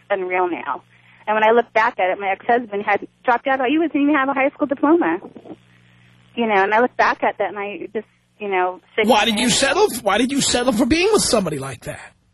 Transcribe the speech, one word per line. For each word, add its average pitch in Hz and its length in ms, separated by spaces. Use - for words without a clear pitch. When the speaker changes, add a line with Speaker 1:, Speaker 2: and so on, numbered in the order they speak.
Speaker 1:
unreal 185 400
now. 139 340
And 214 80
when 220 80
I 220 100
look 240 200
back 226 240
at 185 140
it, 190 80
my 196 100
ex-husband 208 560
had 202 220
dropped 240 240
out. 269 200
He 302 120
wasn't 330 160
even 285 180
have 269 160
a 269 40
high 269 180
school - 160
diploma. 285 500
You 233 100
know, 202 160
and 196 100
I 220 100
look 240 140
back 226 280
at 214 160
that 196 100
and 208 80
I 202 360
just, 214 120
you 208 100
know, 185 320
shake 214 120
Speaker 2:
Why 220 140
Speaker 1:
my 220 40
Speaker 2:
did 214 140
you 254 80
Speaker 1:
head. 208 100
Speaker 2:
settle? 277 300
Why 202 160
did 254 120
you 277 80
settle 247 320
for 226 140
being 330 260
with 403 120
somebody 175 340
like 131 280
that? - 260